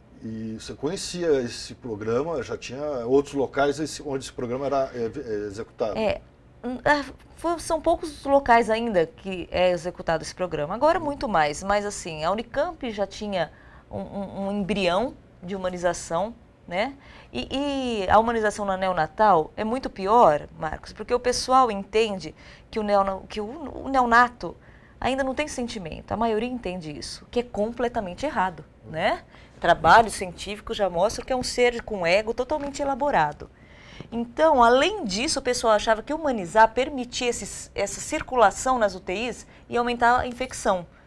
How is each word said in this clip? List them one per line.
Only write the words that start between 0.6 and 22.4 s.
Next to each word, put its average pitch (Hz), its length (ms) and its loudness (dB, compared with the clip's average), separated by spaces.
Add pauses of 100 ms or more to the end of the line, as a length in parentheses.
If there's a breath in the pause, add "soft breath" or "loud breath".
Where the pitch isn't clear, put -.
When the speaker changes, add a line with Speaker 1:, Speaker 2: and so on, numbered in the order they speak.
Speaker 1:
conhecia 165 680 -2
esse 120 340 -8
programa? 120 640 -4
Já 110 160 -8
tinha 131 480 -6
outros 135 300 4
locais 139 440 0
esse, 156 220 -6
onde 139 240 -6
esse - 80 -14
programa 123 320 -6
era, 135 300 0
é, 120 100 -4
é, 113 280 -6 (120)
executado? 107 500 -6
Speaker 2:
É, 220 260 -2 (420)
hum, 247 200 -8
é, 285 220 2 (300)
foi, 339 240 -4
são 320 200 -2
poucos 330 460 -2
locais 262 460 4
ainda 220 340 2
que 175 460 -10
é 180 180 4
executado 175 540 -2
esse 151 100 -12
programa. 160 400 -4
Agora 285 260 2
muito 285 300 -4
mais, 151 320 2
mas 202 240 0
assim, 165 380 -8
a 170 80 2
Unicamp 262 580 -4
já 202 160 -2
tinha 196 460 -4 (400 loud breath)
um, 110 80 -8
um, 196 480 -8
um 196 40 -4
embrião 202 600 0 (300)
de 180 120 -8
humanização, 180 800 -2 (340)
né? 214 280 -4 (360 loud breath)
E, 247 200 -6
e 262 580 -2
a 202 80 8
humanização 214 480 2
na 196 100 -2
neonatal 185 800 2
é 214 80 -6
muito 254 240 -4
pior, 190 600 4 (100)
Marcos, 156 360 -8
porque 214 200 -6
o 247 60 2
pessoal 247 500 2
entende 196 640 -2 (380 loud breath)